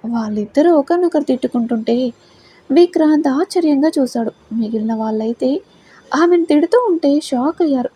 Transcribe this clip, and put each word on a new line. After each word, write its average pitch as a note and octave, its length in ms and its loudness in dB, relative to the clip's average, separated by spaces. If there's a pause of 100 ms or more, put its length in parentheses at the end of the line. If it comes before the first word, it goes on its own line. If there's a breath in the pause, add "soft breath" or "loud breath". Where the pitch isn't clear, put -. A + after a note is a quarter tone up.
వాళ్ళిద్దరూ A3+ 680 0
ఒకరినొకరు E4+ 500 0
తిట్టుకుంటుంటే A#3+ 880 -2 (580 soft breath)
విక్రాంత్ D#4 560 2
ఆశ్చర్యంగా D4+ 720 0
చూశాడు. A#3+ 320 -2 (220)
మిగిలిన A3 400 -4
వాళ్ళైతే A3 680 -4 (540 soft breath)
ఆమెను E4+ 300 2
తిడుతూ E4+ 460 2
ఉంటే D4 280 0
షాక్ C#4 420 -4
అయ్యారు C4+ 340 0